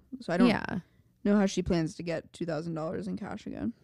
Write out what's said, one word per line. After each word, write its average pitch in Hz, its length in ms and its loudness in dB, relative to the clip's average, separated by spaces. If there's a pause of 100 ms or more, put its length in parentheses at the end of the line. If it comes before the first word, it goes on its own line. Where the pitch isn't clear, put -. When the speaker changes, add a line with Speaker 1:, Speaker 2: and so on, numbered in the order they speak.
(220)
Speaker 1:
So - 100 -6
I 170 60 2
don't 240 100 8
Speaker 2:
Yeah. - 320 2 (440)
Speaker 1:
know 202 140 6
how 196 100 6
she 185 160 -2
plans 165 320 0
to - 80 -12
get 165 300 -6
two 175 120 -6
thousand 165 300 -4
dollars 175 320 -6
in 185 100 -6
cash - 300 -10
again. 202 260 -6 (100)